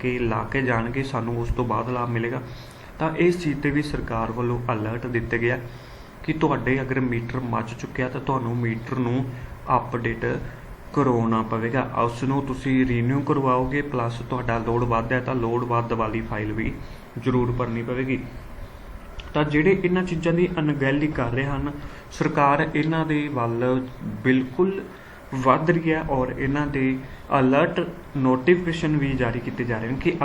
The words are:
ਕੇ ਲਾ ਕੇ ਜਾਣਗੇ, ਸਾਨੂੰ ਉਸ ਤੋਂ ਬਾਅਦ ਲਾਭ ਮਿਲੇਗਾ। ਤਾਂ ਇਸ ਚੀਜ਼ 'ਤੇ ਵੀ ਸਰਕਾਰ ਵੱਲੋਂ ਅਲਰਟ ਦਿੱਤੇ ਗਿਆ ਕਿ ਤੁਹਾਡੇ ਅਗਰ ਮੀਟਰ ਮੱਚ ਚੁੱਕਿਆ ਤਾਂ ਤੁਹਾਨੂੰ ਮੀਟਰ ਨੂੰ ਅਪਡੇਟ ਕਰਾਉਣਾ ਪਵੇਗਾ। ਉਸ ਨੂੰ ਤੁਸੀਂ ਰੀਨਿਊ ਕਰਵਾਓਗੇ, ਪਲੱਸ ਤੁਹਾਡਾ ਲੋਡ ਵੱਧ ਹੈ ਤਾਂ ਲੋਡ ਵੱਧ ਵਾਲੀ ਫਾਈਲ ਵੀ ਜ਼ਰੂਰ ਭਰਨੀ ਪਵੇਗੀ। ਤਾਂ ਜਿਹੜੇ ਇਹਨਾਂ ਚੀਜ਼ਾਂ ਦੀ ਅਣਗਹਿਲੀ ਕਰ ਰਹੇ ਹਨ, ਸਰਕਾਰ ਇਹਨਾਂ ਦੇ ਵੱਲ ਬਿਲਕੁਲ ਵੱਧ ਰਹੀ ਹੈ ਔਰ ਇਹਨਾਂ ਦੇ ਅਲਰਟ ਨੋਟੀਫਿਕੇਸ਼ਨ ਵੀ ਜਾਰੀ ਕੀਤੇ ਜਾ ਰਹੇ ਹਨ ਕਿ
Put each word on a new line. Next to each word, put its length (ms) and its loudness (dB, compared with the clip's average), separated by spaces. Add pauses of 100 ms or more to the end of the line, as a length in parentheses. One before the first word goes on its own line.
ਕੇ 180 0
ਲਾ 340 0
ਕੇ 100 2
ਜਾਣਗੇ, 400 0
ਸਾਨੂੰ 380 -2
ਉਸ 80 0
ਤੋਂ 160 0
ਬਾਅਦ 260 0
ਲਾਭ 180 -2
ਮਿਲੇਗਾ। 340 -2 (560)
ਤਾਂ 180 0
ਇਸ 260 4
ਚੀਜ਼ 160 0
'ਤੇ 120 0
ਵੀ 120 2
ਸਰਕਾਰ 500 -2
ਵੱਲੋਂ 400 0
ਅਲਰਟ 340 -2
ਦਿੱਤੇ 320 0
ਗਿਆ 200 2 (640)
ਕਿ 80 0
ਤੁਹਾਡੇ 480 2
ਅਗਰ 200 0
ਮੀਟਰ 400 -2
ਮੱਚ 400 -2
ਚੁੱਕਿਆ 280 -4
ਤਾਂ 120 -6
ਤੁਹਾਨੂੰ 360 0
ਮੀਟਰ 400 -2
ਨੂੰ 280 2 (520)
ਅਪਡੇਟ 500 -2 (640)
ਕਰਾਉਣਾ 500 4
ਪਵੇਗਾ। 540 -2
ਉਸ 280 0
ਨੂੰ 220 2
ਤੁਸੀਂ 400 2
ਰੀਨਿਊ 340 2
ਕਰਵਾਓਗੇ, 600 2
ਪਲੱਸ 360 -4 (120)
ਤੁਹਾਡਾ 280 0
ਲੋਡ 260 2
ਵੱਧ 280 2
ਹੈ 80 4
ਤਾਂ 140 -2
ਲੋਡ 300 0
ਵੱਧ 280 0
ਵਾਲੀ 280 0
ਫਾਈਲ 320 -4
ਵੀ 200 -2 (460)
ਜ਼ਰੂਰ 340 2
ਭਰਨੀ 300 -2
ਪਵੇਗੀ। 360 -2 (1160)
ਤਾਂ 100 2
ਜਿਹੜੇ 400 4
ਇਹਨਾਂ 200 2
ਚੀਜ਼ਾਂ 280 0
ਦੀ 160 4 (100)
ਅਣਗਹਿਲੀ 480 2
ਕਰ 240 -2
ਰਹੇ 140 0
ਹਨ, 280 -2 (400)
ਸਰਕਾਰ 600 2
ਇਹਨਾਂ 320 2
ਦੇ 220 0
ਵੱਲ 580 0 (380)
ਬਿਲਕੁਲ 580 2 (520)
ਵੱਧ 360 4
ਰਹੀ 220 2
ਹੈ 180 0
ਔਰ 280 0
ਇਹਨਾਂ 280 0
ਦੇ 320 0 (400)
ਅਲਰਟ 480 4 (300)
ਨੋਟੀਫਿਕੇਸ਼ਨ 800 4
ਵੀ 160 2
ਜਾਰੀ 280 0
ਕੀਤੇ 240 -4
ਜਾ 140 0
ਰਹੇ 100 -4
ਹਨ 60 -2
ਕਿ 300 0